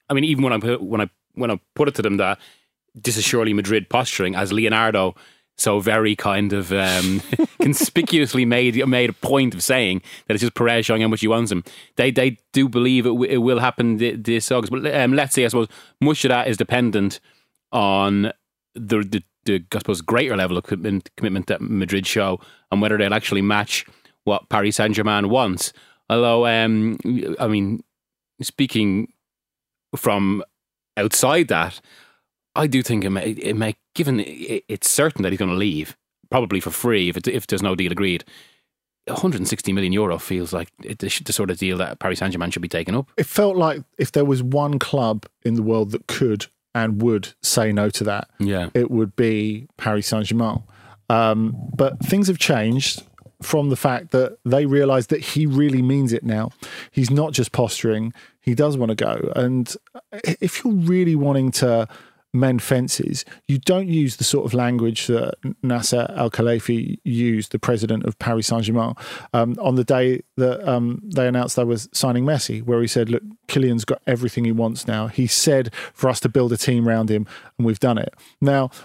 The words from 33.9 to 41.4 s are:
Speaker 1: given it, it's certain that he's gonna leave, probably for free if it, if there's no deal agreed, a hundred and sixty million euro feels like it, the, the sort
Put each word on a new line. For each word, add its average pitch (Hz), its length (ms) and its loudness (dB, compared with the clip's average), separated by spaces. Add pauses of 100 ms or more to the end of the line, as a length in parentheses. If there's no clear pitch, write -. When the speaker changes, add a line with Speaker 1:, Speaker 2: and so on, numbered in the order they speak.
Speaker 1:
given 139 260 0
it, 76 460 -8
it's - 220 -4
certain 151 340 0
that 92 80 0
he's 95 80 0
gonna 92 140 -2
leave, 90 420 -2 (360)
probably 107 280 0
for 90 120 -6
free 98 400 0
if 85 80 -4
it, 90 100 -4
if 123 180 -2
there's 95 160 -2
no 95 120 0
deal 90 180 -2
agreed, 90 320 -2 (800)
a - 80 -6
hundred 156 260 0
and 92 80 -4
sixty 101 260 -4
million 95 180 0
euro 98 240 0
feels 90 380 -6
like 85 160 -6 (120)
it, - 180 -12
the, - 260 -4
the - 80 -4
sort 98 160 -2